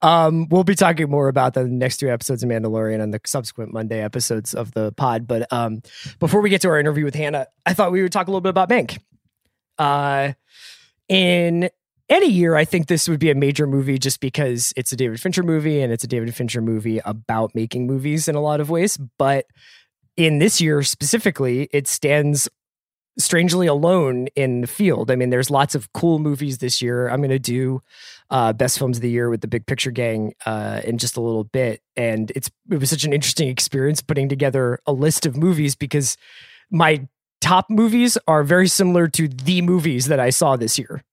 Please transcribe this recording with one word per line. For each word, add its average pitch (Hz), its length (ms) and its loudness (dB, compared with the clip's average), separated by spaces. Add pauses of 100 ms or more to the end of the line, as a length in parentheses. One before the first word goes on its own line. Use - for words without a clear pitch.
Um, 165 480 4
we'll 180 160 4
be 190 100 4
talking 160 340 2
more 143 200 2
about 131 240 2
that 131 80 0
in 123 80 -2
the 123 60 -2
next 127 220 -2
two 135 120 -2
episodes 120 340 -4
of 123 60 0
Mandalorian 110 520 -2
and 107 120 -4
the 107 120 -8
subsequent 113 480 -8
Monday 110 280 -6
episodes 107 520 -6
of 113 200 -8
the 107 180 -2
pod. 120 360 -2
But, 117 240 -4
um, 117 300 -4 (380)
before 170 220 2
we 202 80 2
get 190 120 2
to 185 80 2
our 151 100 4
interview 147 260 0
with 143 100 -4
Hannah, 147 320 -4 (180)
I 180 80 0
thought 180 200 2
we 190 80 2
would 185 100 0
talk 185 160 -2
a - 20 -4
little 190 120 -2
bit 190 80 0
about 185 200 2
Mank. 208 300 0 (800)
Uh, 143 560 0 (760)
in 180 640 2 (400)
any 370 180 6
year, 170 280 4
I 151 100 4
think 165 220 -2
this 170 200 0
would 160 120 0
be 151 120 4
a 139 40 2
major 143 300 0
movie 135 320 0
just 131 220 -4
because 127 560 -2
it's 127 160 -4
a 127 60 -6
David 120 240 -2
Fincher 185 220 -2
movie 156 380 0
and 117 120 0
it's 117 100 -4
a 120 40 -8
David 117 280 -4
Fincher 120 260 -4
movie 110 440 -2
about 110 500 -4
making 120 320 -4
movies 143 400 -2
in 151 80 -2
a 147 60 -2
lot 151 180 0
of 147 100 -4
ways. 170 280 0 (200)
But 139 280 2 (720)
in 156 220 4
this 190 200 2
year 151 240 2
specifically, 143 880 -2
it 139 160 0
stands 147 640 0 (680)
strangely 175 500 2
alone 143 680 2
in 127 260 0
the 117 60 -4
field. 135 440 0
I 127 40 2
mean, 123 140 0
there's 127 220 0
lots 143 240 2
of - 180 -8
cool 165 240 0
movies 143 400 -4
this 123 240 -4
year. 123 280 -2
I'm 131 120 -2
gonna 135 160 0
do, 131 440 -4 (500)
uh, 113 220 2
Best 117 260 0
Films 127 180 -2
of 113 60 -8
the 120 80 0
Year 120 180 0
with 117 120 -2
the - 60 -8
Big 110 200 -6
Picture 131 240 -4
Gang, 113 420 -2 (140)
uh, 107 360 -4
in 117 140 -2
just 120 180 -4
a 123 60 -6
little 113 220 -2
bit. 120 400 -4 (120)
And 110 400 -2
it's, - 140 -8 (220)
it 165 60 0
was 135 120 -2
such 156 140 -2
an 147 100 -2
interesting 147 360 0
experience 135 520 -2
putting 139 280 -2
together 131 580 0
a 147 60 2
list 156 340 0
of 127 100 -4
movies 151 380 2
because 139 420 -2 (540)
my 160 360 2 (320)
top 180 300 4
movies 226 480 4 (100)
are 151 160 4
very 180 240 4
similar 175 420 2
to 156 180 0
the 139 340 -2
movies 160 460 0
that 147 120 2
I 127 120 2
saw 139 240 2
this 117 240 -2
year. - 340 -10